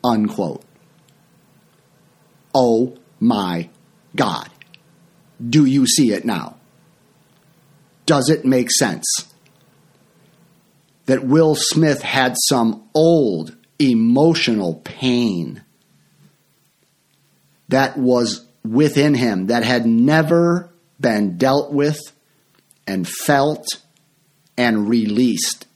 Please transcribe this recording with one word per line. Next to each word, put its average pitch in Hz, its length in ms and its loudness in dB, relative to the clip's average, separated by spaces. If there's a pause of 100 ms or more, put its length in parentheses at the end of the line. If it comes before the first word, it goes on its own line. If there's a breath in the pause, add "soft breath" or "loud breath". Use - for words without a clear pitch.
Unquote. 104 600 -2 (1900)
Oh 123 460 0 (220)
my 95 500 -2 (460)
God. 92 320 -4 (1000)
Do 147 160 4
you 131 220 2
see 120 240 2
it 101 140 -4
now? 92 320 -6 (1500)
Does 139 220 2
it 151 160 0
make 127 260 0
sense - 340 -2 (2000)
that 131 180 0
Will 156 320 4
Smith 156 460 0
had 131 320 0 (140)
some 117 440 -2
old 147 640 0 (220)
emotional 120 960 2 (100)
pain 120 760 -4 (2000)
that 135 280 0
was 123 500 0 (160)
within 143 520 2
him 107 320 -2
that 117 180 -2
had 117 220 0
never 160 840 2 (300)
been 104 380 -2
dealt 135 340 0
with 147 260 -2 (880)
and 95 220 -4
felt 147 580 0 (920)
and 110 280 0
released? 110 880 -2